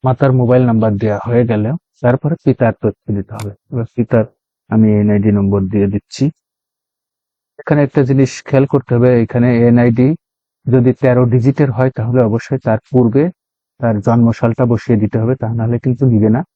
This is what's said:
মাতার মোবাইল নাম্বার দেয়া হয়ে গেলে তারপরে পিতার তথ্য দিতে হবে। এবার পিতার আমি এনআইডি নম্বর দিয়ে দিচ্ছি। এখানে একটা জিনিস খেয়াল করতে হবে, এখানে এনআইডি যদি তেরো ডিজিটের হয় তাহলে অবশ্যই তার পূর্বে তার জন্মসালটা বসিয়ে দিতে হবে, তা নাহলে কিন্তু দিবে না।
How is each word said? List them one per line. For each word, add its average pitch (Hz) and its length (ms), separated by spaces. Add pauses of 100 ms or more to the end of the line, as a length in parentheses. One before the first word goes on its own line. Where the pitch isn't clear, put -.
মাতার 131 280
মোবাইল 127 340
নাম্বার 113 280
দেয়া 104 300
হয়ে 120 200
গেলে 110 260 (280)
তারপরে 131 400
পিতার 123 420
তথ্য - 320
দিতে 101 220
হবে। 104 180 (140)
এবার 117 240
পিতার 113 340 (460)
আমি 110 240
এনআইডি 104 380
নম্বর 101 360
দিয়ে 101 200
দিচ্ছি। 104 360 (1300)
এখানে 147 240
একটা 143 220
জিনিস 135 260 (140)
খেয়াল 139 220
করতে 135 260
হবে, 120 180 (100)
এখানে 120 280 (120)
এনআইডি 120 480 (580)
যদি 123 280
তেরো 127 320
ডিজিটের 131 460
হয় 131 200
তাহলে 117 300
অবশ্যই 113 400
তার 110 220
পূর্বে 127 400 (560)
তার 117 200
জন্মসালটা 117 680
বসিয়ে 117 300
দিতে 104 220
হবে, 113 180
তা 113 180
নাহলে 113 240
কিন্তু 131 280
দিবে 110 240
না। 123 100 (160)